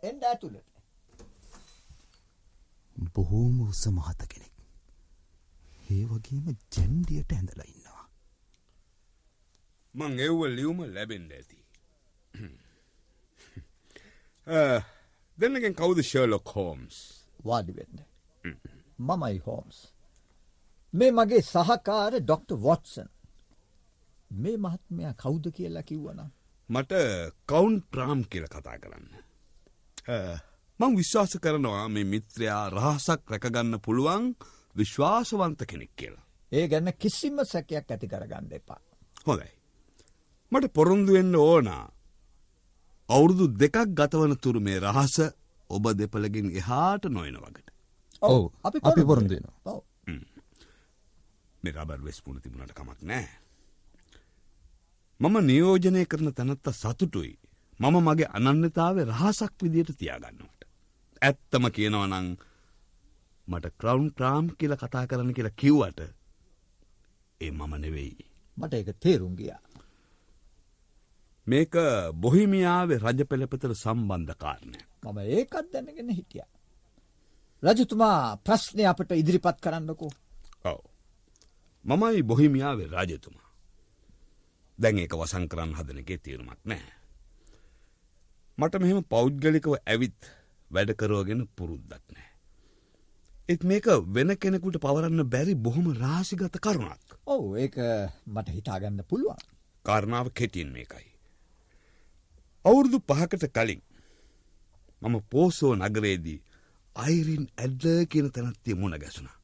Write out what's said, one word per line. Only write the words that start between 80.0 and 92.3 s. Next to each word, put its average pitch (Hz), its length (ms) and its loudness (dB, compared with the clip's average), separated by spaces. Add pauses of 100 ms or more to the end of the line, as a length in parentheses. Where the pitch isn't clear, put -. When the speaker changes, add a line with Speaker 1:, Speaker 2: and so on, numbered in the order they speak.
Speaker 3:
ඔව්. 80 180 -6 (1040)
මමයි 202 380 2
බොහිමියාවේ 131 680 4
රජතුමා. 87 600 -6 (1300)
දැන් 110 200 4
ඒක 85 160 -4
වසන් 82 340 -4
කරන්න 80 260 -6
හදන 69 240 -10
එකේ 82 200 -10
තේරුමක් 62 440 -14
නැහැ. - 320 -12 (1600)
මට 185 180 0
මෙහෙම 190 280 4
පෞද්ගලිකව 143 760 2
ඇවිත් 113 400 -2 (500)
වැඩ 98 240 0
කරවගෙන 104 540 -2
පුරුද්දක් 78 580 -12
නැහැ. - 240 -20 (1160)